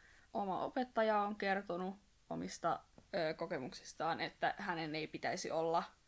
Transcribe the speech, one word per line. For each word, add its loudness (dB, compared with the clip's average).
Oma 0
opettaja 2
on 0
kertonut 0
omista, -2
öö, 2
kokemuksistaan, -4
että 0
hänen -2
ei -2
pitäisi -2
olla 2